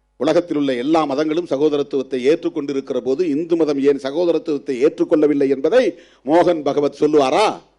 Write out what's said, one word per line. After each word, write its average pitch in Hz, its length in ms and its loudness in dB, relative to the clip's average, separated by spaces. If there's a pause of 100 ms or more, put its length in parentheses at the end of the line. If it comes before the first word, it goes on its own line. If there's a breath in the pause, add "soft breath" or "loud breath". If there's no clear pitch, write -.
(200)
உலகத்தில் 156 420 0
உள்ள 139 100 -2 (120)
எல்லா 160 180 2 (100)
மதங்களும் 156 400 -2
சகோதரத்துவத்தை 139 680 -2 (120)
ஏற்றுக்கொண்டிருக்கிற 143 760 -4
போது 135 160 -2 (140)
இந்து 170 240 -2
மதம் 147 200 0 (100)
ஏன் 139 180 0
சகோதரத்துவத்தை 156 680 -2 (100)
ஏற்றுக்கொள்ளவில்லை 147 720 2
என்பதை 160 280 2 (460 soft breath)
மோகன் 165 380 2
பகவத் 139 360 -2
சொல்லுவாரா? 151 420 2 (340)